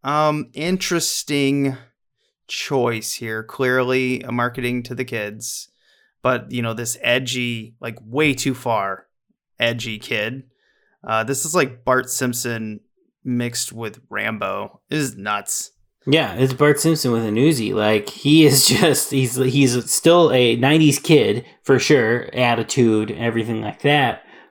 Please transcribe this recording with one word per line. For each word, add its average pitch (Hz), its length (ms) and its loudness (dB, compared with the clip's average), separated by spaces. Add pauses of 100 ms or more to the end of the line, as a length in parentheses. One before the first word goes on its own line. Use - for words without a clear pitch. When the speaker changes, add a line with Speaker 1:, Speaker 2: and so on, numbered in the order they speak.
Speaker 1:
Um, 151 500 0
interesting 143 1200 -2 (680)
choice 120 680 -4
here. 110 300 -8
Clearly 127 800 0
a - 80 -10
marketing 120 520 -4
to 120 120 -12
the 131 100 -6
kids. 110 640 -10 (520)
But, 127 300 -2
you 123 100 -4
know, 117 120 -4
this 117 280 -8
edgy, 120 760 -2
like, 117 220 -10
way 131 320 0
too 139 200 -2
far 101 520 -4 (540)
edgy 117 380 -4
kid. 113 460 -6 (640)
Uh, 110 160 -2
this 131 220 -4
is 160 100 -6
like 131 300 -2
Bart 131 240 -2
Simpson 117 720 -4 (420)
mixed 120 480 -4
with 113 380 -12
Rambo. 104 800 -6
It 156 80 -2
is 135 180 -4
nuts. 101 560 -6 (340)
Speaker 2:
Yeah, 135 280 2
it's 131 200 0
Bart 147 280 2
Simpson 151 320 2
with 113 100 0
an 107 120 -2
Uzi. 120 380 2
Like, 107 360 0
he 151 360 4
is 135 200 6
<laughs> - 20 4
just, - 440 2
he's, 127 240 0
he's 127 540 2
still 165 440 4
a 120 240 4
nineties 143 420 4
kid, 120 460 4 (180)
for 135 160 4
sure, 120 540 2
attitude, 113 800 2
everything 113 500 -4
like 104 220 -10
that. 143 400 0 (280)